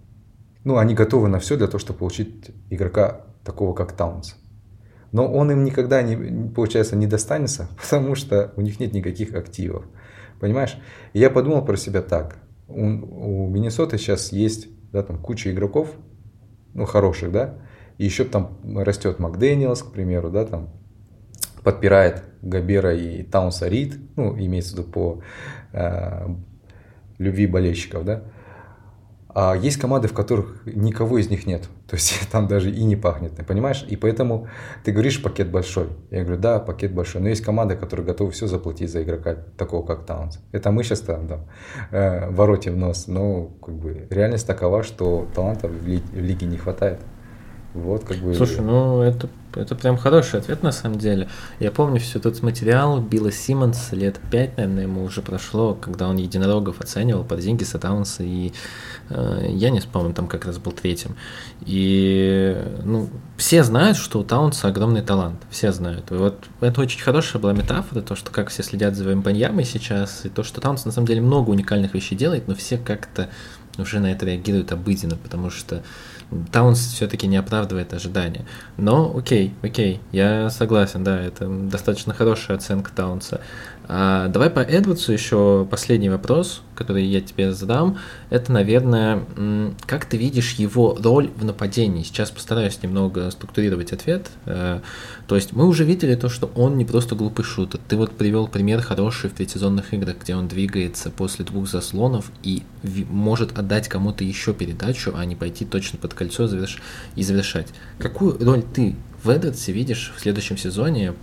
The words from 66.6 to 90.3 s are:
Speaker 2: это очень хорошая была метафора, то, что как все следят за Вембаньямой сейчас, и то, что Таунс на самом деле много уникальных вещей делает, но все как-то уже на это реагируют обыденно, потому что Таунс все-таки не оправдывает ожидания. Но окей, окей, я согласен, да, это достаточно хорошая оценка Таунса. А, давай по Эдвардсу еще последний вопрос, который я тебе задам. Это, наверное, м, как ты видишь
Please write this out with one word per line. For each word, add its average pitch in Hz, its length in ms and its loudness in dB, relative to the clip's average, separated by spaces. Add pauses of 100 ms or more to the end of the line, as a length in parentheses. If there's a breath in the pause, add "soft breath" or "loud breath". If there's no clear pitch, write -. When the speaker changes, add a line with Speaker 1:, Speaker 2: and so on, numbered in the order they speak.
Speaker 2:
это 123 200 4
очень 127 220 -2
хорошая 139 360 2
была 101 140 2
метафора, 101 480 0
то, 98 140 -6
что - 160 -12
как 101 180 -2
все - 140 -6
следят 101 320 0
за 98 80 -4
Вембаньямой 101 600 2
сейчас, 101 600 -4
и - 40 -4
то, - 140 -4
что - 160 -10
Таунс 135 260 -2
на 110 60 -2
самом 117 160 2
деле 113 140 2
много 123 300 4
уникальных 98 420 2
вещей 95 220 -4
делает, 135 320 0
но 95 80 -2
все - 240 -4
как-то - 500 -6 (480 loud breath)
уже 101 220 -2
на 98 120 2
это 95 140 -2
реагируют 92 460 0
обыденно, 90 440 0
потому 87 360 -6
что - 320 -8 (680 loud breath)
Таунс 120 280 8 (140)
все-таки - 340 -2
не 98 100 4
оправдывает 95 560 0
ожидания. 90 520 -4 (320 loud breath)
Но 135 400 6
окей, 107 360 2 (100)
окей, 101 360 0 (120)
я 107 380 4
согласен, 104 540 2
да, 95 160 2
это 90 280 -6
достаточно 98 680 -2
хорошая 110 440 2
оценка 98 380 -2
Таунса. 92 460 -4 (500 loud breath)
А, 95 360 4
давай 113 240 4
по 135 80 0
Эдвардсу 170 520 2
еще 101 600 4
последний 101 380 2
вопрос, 123 520 0 (140)
который 98 300 0
я 95 160 2
тебе 95 320 0
задам. 123 440 2 (320 loud breath)
Это, 120 220 2
наверное, 110 720 4 (120)
м, 104 400 0 (120)
как 151 180 -4
ты - 100 -2
видишь 120 440 0